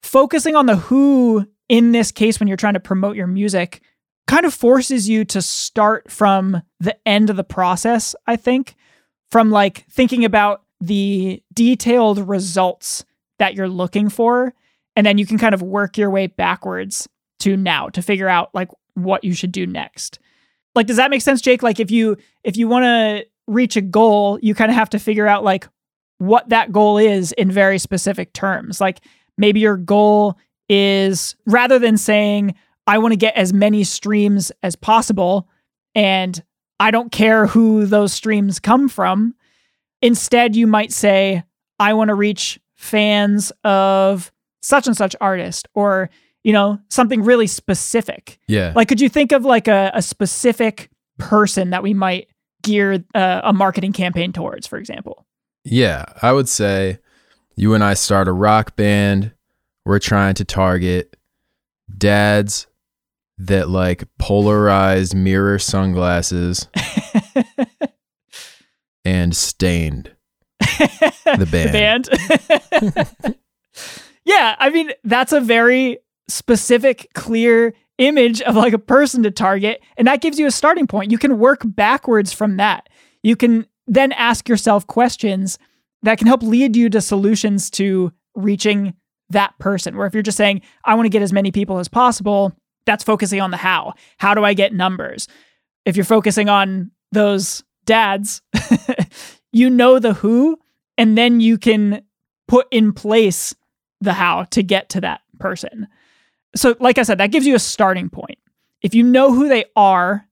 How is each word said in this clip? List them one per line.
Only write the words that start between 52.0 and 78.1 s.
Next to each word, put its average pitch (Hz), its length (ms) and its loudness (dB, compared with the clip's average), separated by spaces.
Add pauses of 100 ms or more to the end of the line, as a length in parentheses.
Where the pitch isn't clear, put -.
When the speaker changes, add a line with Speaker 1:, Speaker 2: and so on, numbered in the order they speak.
Speaker 1:
gear, 196 420 0 (100)
uh, 185 300 0
a 214 80 0
marketing 190 400 -2
campaign 175 400 -4
towards, - 340 -12
for - 120 -14
example? - 480 -18 (360)
Speaker 2:
Yeah, 110 440 -2 (160)
I 120 100 2
would 135 160 0
say 95 520 -4 (540)
you 107 200 2
and 107 100 4
I 101 80 2
start 95 360 0
a 92 40 -2
rock 107 440 0
band. 101 560 0 (540)
We're 101 120 2
trying 98 380 0
to 101 100 -6
target 90 680 -2 (840)
dads 104 680 0 (720)
that 95 320 -2
like 90 360 -2 (140)
polarized 98 960 2
mirror 95 440 0
sunglasses 90 1120 -2
Speaker 1:
<laughs> - 1040 -6 (1300)
Speaker 2:
and 87 320 0
Stained, 82 760 -4 (240)
Speaker 1:
<laughs> - 240 -20
Speaker 2:
the - 880 0
band. 208 560 0
Speaker 1:
The 294 1000 -2 (120)
band? - 200 -6
<laughs> - 40 -20 (840)
Yeah, 311 320 2
I 277 120 2
mean, 320 200 -2 (140)
that's 240 300 0
a 285 60 4
very 240 580 2 (300)
specific, 240 840 0
clear 226 600 0 (240)
image 254 420 2